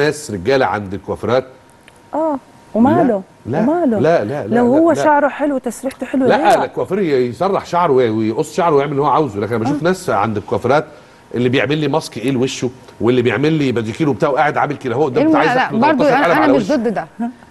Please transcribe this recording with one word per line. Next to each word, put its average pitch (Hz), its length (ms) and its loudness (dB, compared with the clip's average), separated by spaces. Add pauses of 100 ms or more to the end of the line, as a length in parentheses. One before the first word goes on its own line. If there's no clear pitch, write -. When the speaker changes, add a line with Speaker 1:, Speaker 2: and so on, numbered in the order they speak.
Speaker 1:
ناس 151 260 -4
رجالة 110 360 0
عند 98 280 -4
الكوافيرات. 101 500 -2 (680)
Speaker 2:
آه، 302 220 -2 (380)
وماله؟ 247 480 4 (240)
Speaker 1:
لا، 107 60 -6
لا، 147 80 -2
Speaker 2:
وماله؟ 269 380 0
Speaker 1:
لا، 156 260 2
لا، 127 220 -6
Speaker 2:
لو 151 80 -2
Speaker 1:
لا، 240 60 4 (180)
Speaker 2:
هو 330 140 4
Speaker 1:
لا. 277 120 0
Speaker 2:
شعره 294 240 4
حلو 285 260 -2
وتسريحته 254 520 -8
حلوة، 254 220 0
Speaker 1:
لا، 202 80 4
Speaker 2:
ينفع. 247 220 4
Speaker 1:
لا، - 60 -2
الكوافير 151 340 -4
ي-، 139 300 2
يسرح 170 380 -2
شعره 170 260 0
وي-، 127 180 4
ويقص 110 440 -2
شعره 170 200 2
ويعمل 143 180 2
اللي 139 100 0
هو 147 40 0
عاوزه، 131 340 0
لكن 107 140 -4
أنا 110 100 -2
بشوف 135 160 -2
Speaker 2:
آه. 151 40 -2
Speaker 1:
ناس 180 260 -2
عند 107 260 0
الكوافيرات 117 480 0 (500)
اللي 123 140 0
بيعمل 131 300 0
لي 147 100 -2
ماسك - 300 -4
إيه 123 120 -4
لوشه 131 400 -2 (300)
واللي 120 220 2
بيعمل 120 300 0
لي 139 200 0
باديكير 117 360 -2
وبتاع 143 200 0
وقاعد 147 280 0
عامل 135 200 -2
كده، 117 180 -6
هو 143 100 0
قدام 139 220 0
Speaker 3:
الم-، 320 40 2
Speaker 1:
بتاع 294 100 4
عايز 240 120 2
Speaker 3:
لا، 247 140 0
Speaker 1:
أكله - 120 -4
Speaker 3:
برضه 294 260 2
Speaker 1:
تلتاشر 277 200 2
Speaker 3:
أنا، 175 100 2
Speaker 1:
على 311 100 2
Speaker 3:
أنا 277 80 2
مش 254 100 2
Speaker 1:
وشه. 233 140 0
Speaker 3:
ضد 233 180 -2
ده. 165 120 -6 (440)